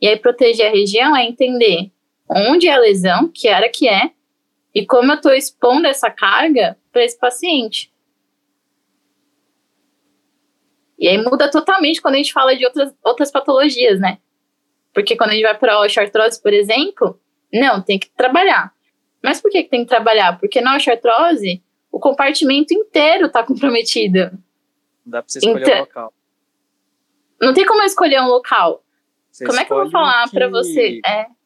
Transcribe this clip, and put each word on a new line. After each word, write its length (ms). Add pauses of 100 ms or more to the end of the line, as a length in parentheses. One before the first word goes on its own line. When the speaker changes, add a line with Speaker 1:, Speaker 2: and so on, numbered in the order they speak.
Speaker 1:
E 80
aí, 80
proteger 500
a 40
região 440
é 80
entender 680 (400)
onde 380
é 60
a 60
lesão, 520
que 160
área 220
que 180
é, 240 (600)
e 120
como 260
eu 100
tô 100
expondo 560
essa 220
carga 680 (140)
pra 120
esse 140
paciente. 760 (3000)
E 100
aí 160
muda 280
totalmente 500
quando 140
a 20
gente 160
fala 220
de 100
outras, 380
outras 280
patologias, 680
né? 180 (720)
Porque 240
quando 160
a 20
gente 100
vai 120
pra 260
osteoartrose, 600
por 100
exemplo, 720 (320)
não, 280
tem 180
que 100
trabalhar. 640 (480)
Mas 180
por 120
que 120
que 60
tem 140
que 60
trabalhar? 500
Porque 220
na 140
osteoartrose, 840 (300)
o 80
compartimento 720
inteiro 560
tá 140
comprometido. 880 (720)
Speaker 2:
Não 60
dá 100
pra 80
você 100
escolher 220
Speaker 1:
Então, 140
Speaker 2:
o 60
local. 320 (1300)
Speaker 1:
não 140
tem 120
como 160
eu 40
escolher 340
um 80
local. 560 (460)
Speaker 2:
Você 160
Speaker 1:
Como 140
é 60
que 60
eu 60
vou 80
Speaker 2:
escolhe 180
o 40
Speaker 1:
falar 240
pra 140
Speaker 2:
que 60
Speaker 1:
você? 540
É. 220 (180)